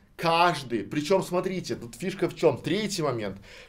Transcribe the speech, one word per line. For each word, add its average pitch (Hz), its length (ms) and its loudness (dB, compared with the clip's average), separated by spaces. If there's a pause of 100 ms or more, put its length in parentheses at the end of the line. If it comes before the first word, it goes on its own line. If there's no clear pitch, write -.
(160)
каждый, 160 680 2
причем 151 380 2
смотрите, 175 540 -2
тут 117 200 -14
фишка 175 340 -2
в - 80 -8
чем, 151 200 4
третий 208 440 -2
момент, 110 380 -4 (300)